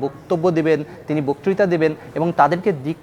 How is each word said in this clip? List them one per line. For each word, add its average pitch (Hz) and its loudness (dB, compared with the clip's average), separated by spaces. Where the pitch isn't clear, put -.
বক্তব্য 160 -2
দেবেন, 156 2
তিনি 151 -2
বক্তৃতা 196 0
দেবেন 160 2
এবং 165 -2
তাদেরকে 175 2
দিক 147 -6